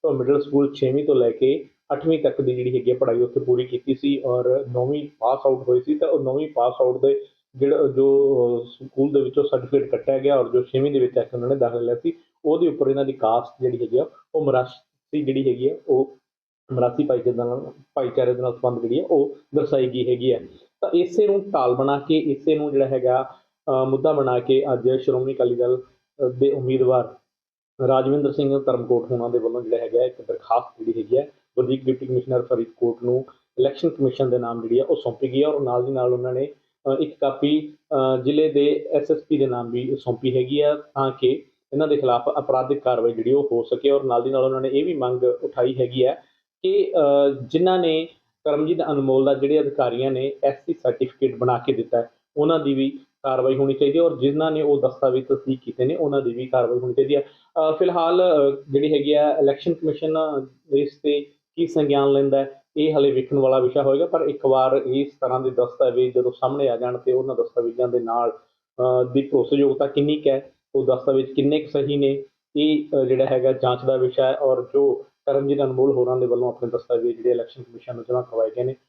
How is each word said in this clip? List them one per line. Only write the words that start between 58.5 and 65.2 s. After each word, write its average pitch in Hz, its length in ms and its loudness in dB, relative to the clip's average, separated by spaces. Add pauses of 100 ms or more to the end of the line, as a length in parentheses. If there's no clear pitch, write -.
ਜਿਹੜੀ 147 200 2
ਹੈਗੀ 143 200 0
ਆ, 147 260 2
ਇਲੈਕਸ਼ਨ 139 360 0
ਕਮਿਸ਼ਨ 156 400 -4 (580)
ਇਸ 143 240 0
'ਤੇ 147 240 -2 (360)
ਕੀ 165 100 0
ਸੰਗਿਆਨ 143 460 2
ਲੈਂਦਾ 139 260 2
ਹੈ, 139 240 -6 (140)
ਇਹ 156 180 0
ਹਾਲੇ 139 160 4
ਵੇਖਣ 131 280 0
ਵਾਲਾ 131 200 4
ਵਿਸ਼ਾ 127 240 2
ਹੋਏਗਾ। 139 240 2
ਪਰ 165 140 -2
ਇੱਕ 143 260 -2
ਵਾਰ 131 400 4
ਇਸ 139 260 -2
ਤਰ੍ਹਾਂ 127 280 -4